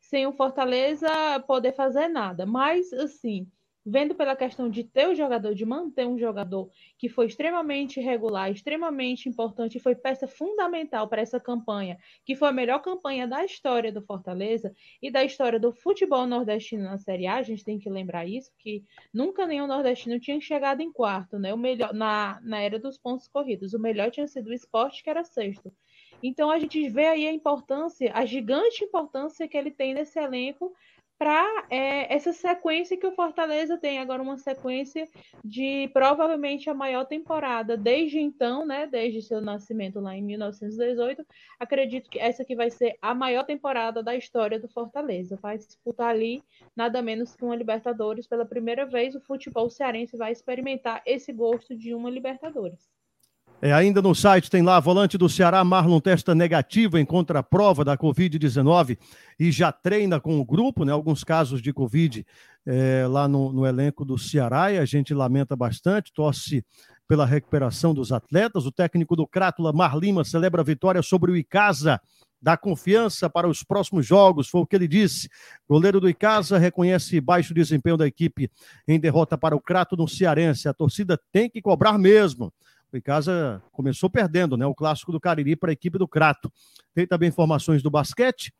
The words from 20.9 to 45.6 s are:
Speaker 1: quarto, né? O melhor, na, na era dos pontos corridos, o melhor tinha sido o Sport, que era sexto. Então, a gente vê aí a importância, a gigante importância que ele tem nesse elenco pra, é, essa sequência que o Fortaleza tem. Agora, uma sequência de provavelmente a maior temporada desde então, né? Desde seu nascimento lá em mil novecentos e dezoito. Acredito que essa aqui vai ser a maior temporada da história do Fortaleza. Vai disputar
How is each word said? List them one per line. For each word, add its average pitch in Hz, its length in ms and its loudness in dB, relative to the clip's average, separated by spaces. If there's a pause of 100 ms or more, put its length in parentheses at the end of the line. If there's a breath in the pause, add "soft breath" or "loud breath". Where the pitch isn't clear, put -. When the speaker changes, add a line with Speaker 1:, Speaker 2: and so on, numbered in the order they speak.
Speaker 1:
quarto, 202 480 -4
né? 190 140 -6
O 226 60 -6
melhor, 240 340 -4
na, 214 500 -4
na 220 180 -8
era 208 180 -4
dos 269 180 -12
pontos 254 320 -10
corridos, 208 460 -6
o 233 40 -4
melhor 220 320 -2
tinha 294 160 -8
sido 247 220 -12
o 233 60 -8
Sport, 240 480 -6
que - 80 -8
era 330 140 -4
sexto. 202 460 -10 (520 soft breath)
Então, 294 280 -2
a 330 80 0
gente 302 300 -4
vê 277 200 2
aí 311 180 0
a 311 60 -4
importância, 294 840 -4
a 247 100 0
gigante 269 580 -2
importância 311 640 -6
que 294 120 -6
ele 285 120 -6
tem 269 220 -6
nesse 294 260 -6
elenco 285 540 -8 (460 soft breath)
pra, 294 260 2 (240)
é, 269 460 -4
essa 294 180 -2
sequência 349 640 -2
que 381 100 -6
o 381 80 -4
Fortaleza 320 600 -2
tem. 285 220 -4
Agora, 262 240 -8
uma 269 160 -8
sequência 269 680 -8 (380 soft breath)
de 269 480 -6
provavelmente 285 800 0
a 294 40 -4
maior 269 300 -4
temporada 262 720 -6
desde 277 440 0
então, 285 440 -4
né? 294 220 -6
Desde 233 340 -6
seu 214 220 -8
nascimento 208 580 -8
lá 190 160 -10
em 196 60 -10
mil 202 160 -8
novecentos 208 380 -10
e - 20 -12
dezoito. 240 480 -4 (340 soft breath)
Acredito 254 480 -4
que - 100 -12
essa 247 240 -4
aqui 254 140 -8
vai 240 140 -2
ser 233 320 -2
a 220 120 -2
maior 254 300 -2
temporada 240 580 -6
da 233 140 -4
história 226 420 -4
do 226 100 -12
Fortaleza. 208 720 -8
Vai 214 160 -8
disputar 233 500 -8